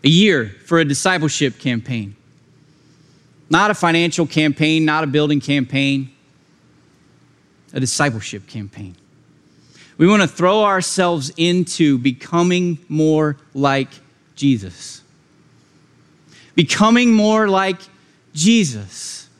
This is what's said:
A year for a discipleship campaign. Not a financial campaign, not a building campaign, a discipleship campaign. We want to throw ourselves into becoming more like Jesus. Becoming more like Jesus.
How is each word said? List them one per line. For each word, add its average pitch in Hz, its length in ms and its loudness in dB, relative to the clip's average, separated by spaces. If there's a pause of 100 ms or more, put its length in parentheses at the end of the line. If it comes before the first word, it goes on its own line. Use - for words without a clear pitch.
A 139 40 4
year 156 460 2 (100)
for 170 140 0
a 160 60 2
discipleship 151 720 -2
campaign. 113 560 -6 (1400)
Not 196 220 2
a - 20 0
financial 165 520 0
campaign, 156 580 0
not 156 180 0
a 151 60 -4
building 147 320 0
campaign, 139 720 -2 (1600)
a 135 80 -6
discipleship 113 680 -4
campaign. 101 480 -14 (1000)
We 160 100 4
want 208 160 4
to 165 60 2
throw 190 340 0
ourselves 175 760 -2
into 165 600 0
becoming 175 800 -2 (100)
more 156 480 0 (160)
like 135 360 -2 (480)
Jesus. 110 680 -4 (1500)
Becoming 226 580 2
more 214 360 2
like 190 320 0 (520)
Jesus. 151 960 -2 (120)